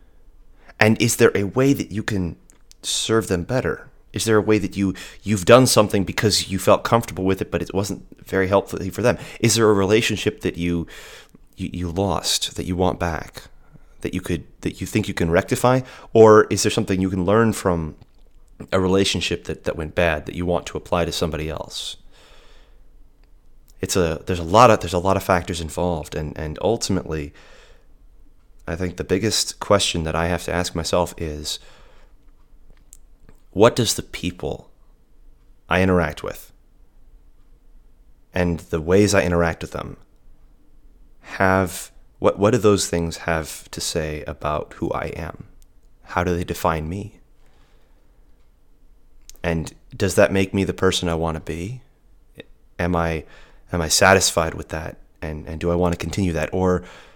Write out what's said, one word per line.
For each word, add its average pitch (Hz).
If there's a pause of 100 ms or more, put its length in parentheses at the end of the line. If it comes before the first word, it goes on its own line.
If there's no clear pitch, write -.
(800)
And 110
is 117
there 117
a 98
way 131
that 104
you 104
can 92 (460)
serve -
them 87
better? 120 (240)
Is -
there 113
a 104
way 107
that 92
you, 95 (280)
you've 98
done 123
something 104
because -
you 95
felt 101
comfortable 110
with 95
it, -
but -
it -
wasn't 98 (220)
very 92
helpful 95 (120)
for 104
them? 107 (200)
Is 113
there 113
a 107
relationship 104
that 85
you, 85 (720)
you, 90
you 87
lost -
that -
you 90
want 90
back, - (580)
that -
you 90
could, 80 (160)
that -
you 92
think 104
you 98
can 85
rectify? 123 (320)
Or 107
is -
there 107
something 98
you 92
can 92
learn 110
from 82 (760)
a 95
relationship 92
that, -
that -
went 78
bad 82
that -
you 87
want 85
to -
apply 87
to 80
somebody 78
else? - (1800)
It's -
a, 82
there's 90
a 85
lot 110
of, 107
there's 85
a 90
lot 95
of 95
factors 87
involved, 85
and, 76
and 76
ultimately, 90 (1300)
I 82
think 87
the -
biggest -
question 92
that 78
I 85
have 87
to -
ask 87
myself 85
is, 76 (1900)
what 110
does 113
the -
people - (1000)
I 90
interact 87
with - (1800)
and 87
the -
ways 95
I 92
interact 85
with 85
them - (1200)
have, 95 (260)
what, -
what 101
do 120
those 101
things 85
have -
to -
say 78
about 76
who -
I -
am? - (560)
How -
do 87
they 87
define 82
me? 98 (2250)
And 82 (240)
does 95
that 98
make 98
me 98
the 87
person 90
I 82
wanna 80
be? 90 (960)
Am 87
I, 82 (480)
am 87
I 80
satisfied 95
with -
that? 80 (240)
And, 78
and 80
do 87
I 85
wanna 87
continue 87
that? 78
Or, 90 (340)